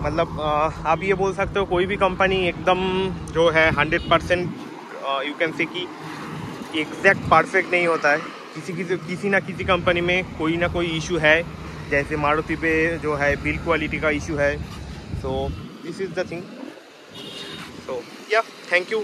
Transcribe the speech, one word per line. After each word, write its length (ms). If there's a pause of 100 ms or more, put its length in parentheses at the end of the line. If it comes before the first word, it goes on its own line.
मतलब, 360
अ, 480
आप 160
ये 100
बोल 200
सकते 260
हो 60
कोई 200
भी 120
कंपनी 500
एकदम 640 (240)
जो 160
है 220
हंड्रेड 380
परसेंट, 400 (560)
अ, 180
you 180
can 160
say 80
कि 220 (920)
एग्जैक्ट 420
परफेक्ट 500
नहीं 160
होता 240
है। 60 (380)
किसी 180
किसी, 240
किसी 320
ना 100
किसी 240
कंपनी 380
में 220 (140)
कोई 200
ना 100
कोई 180
इशू 320
है, 260 (480)
जैसे 240
मारुति 400
पे 420
जो 180
है 200
बिल्ड 280
क्वालिटी 360
का 100
इशू 260
है। 220 (640)
So 280 (360)
this 160
is 140
the 100
thing। 180 (1400)
So 140 (320)
या 80
thank 520
you, 100